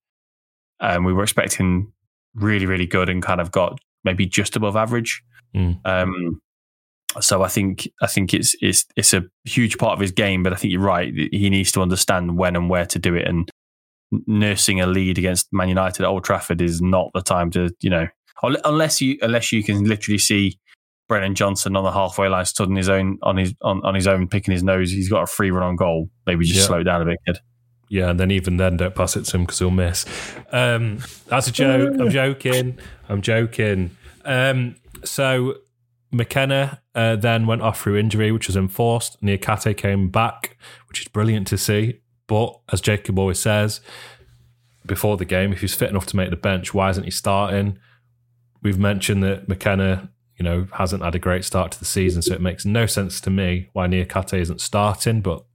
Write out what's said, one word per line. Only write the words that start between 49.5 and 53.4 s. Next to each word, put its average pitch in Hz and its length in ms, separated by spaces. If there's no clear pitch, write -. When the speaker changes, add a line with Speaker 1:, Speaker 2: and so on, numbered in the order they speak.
Speaker 2:
you 90 60
know, 87 300
hasn't 95 300
had 85 120
a 90 40
great 92 240
start 90 300
to - 60
the 90 60
season, 92 360
so 90 120
it 85 80
makes 90 240
no 110 200
sense 98 360
to - 80
me 92 440